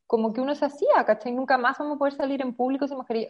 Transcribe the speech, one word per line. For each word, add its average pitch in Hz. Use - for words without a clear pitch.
como 220
que 240
uno 277
se 294
hacía, 370
¿cachai? 226
"Nunca 262
más 247
vamos 294
a -
poder 285
salir 277
en 254
público 269
sin 269
mascarilla". 226